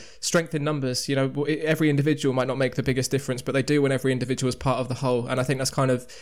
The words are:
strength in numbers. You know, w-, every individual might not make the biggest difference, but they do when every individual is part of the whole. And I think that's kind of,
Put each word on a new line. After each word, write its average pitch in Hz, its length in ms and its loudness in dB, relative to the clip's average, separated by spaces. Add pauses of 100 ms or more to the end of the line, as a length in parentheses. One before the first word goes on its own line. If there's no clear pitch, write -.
(200)
strength 165 360 0
in 147 80 -2
numbers. 135 440 -2
You 139 80 0
know, 135 120 2
w-, 143 320 -2
every 156 320 2
individual 143 420 2
might 127 140 0
not 131 100 -2
make 131 160 0
the - 80 -2
biggest 127 300 0
difference, 127 320 -2
but - 80 -4
they 135 100 2
do 147 220 2
when 139 80 4
every 135 200 0
individual 127 380 0
is 120 60 -2
part 127 240 0
of 123 80 -2
the 120 80 -4
whole. 123 320 0
And 127 120 -2
I 127 40 2
think 135 160 0
that's 131 100 -2
kind 131 220 2
of, 123 160 0 (140)